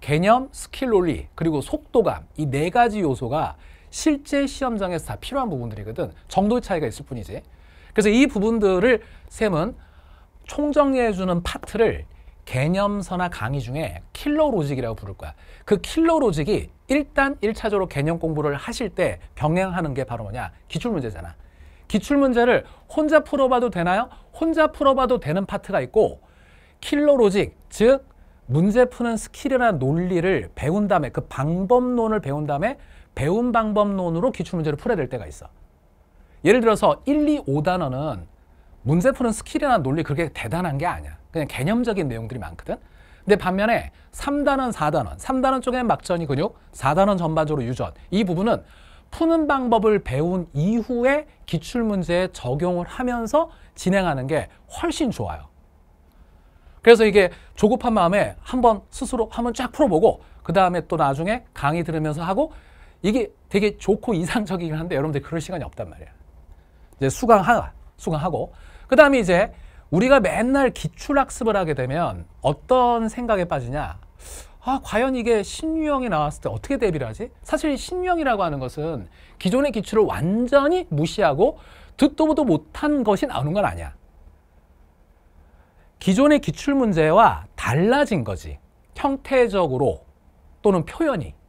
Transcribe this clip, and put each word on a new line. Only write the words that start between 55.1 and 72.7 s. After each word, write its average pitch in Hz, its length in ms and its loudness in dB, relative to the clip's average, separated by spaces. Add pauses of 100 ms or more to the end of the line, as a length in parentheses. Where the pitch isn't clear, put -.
좋아요. 80 360 -8 (1300)
그래서 226 240 10
이게 196 240 6 (260)
조급한 226 380 2
마음에 175 460 2
한번 233 500 2
스스로 233 420 -4
한번 240 220 -4
쫙 247 180 -6
풀어보고 202 500 4 (200)
그 - 120 -4
다음에 180 340 4
또 - 80 -2
나중에 160 480 0 (100)
강의 160 300 -2
들으면서 156 400 -4
하고 208 300 -2 (480)
이게 214 300 0 (180)
되게 202 280 0
좋고 214 360 -2
이상적이긴 175 640 -2
한데 165 200 -4
여러분들 143 260 -2
그럴 165 200 -6
시간이 165 220 -8
없단 98 260 -12
말이야. - 180 -20 (920)
이제 135 120 0
수강하-, 214 640 2 (260)
수강하고 151 560 -4 (340)
그 - 80 2
다음에 277 240 8
이제 185 340 2 (360)
우리가 254 300 6
맨날 240 500 2
기출학습을 - 840 -2
하게 175 180 0
되면 127 520 -4 (160)
어떤 233 680 2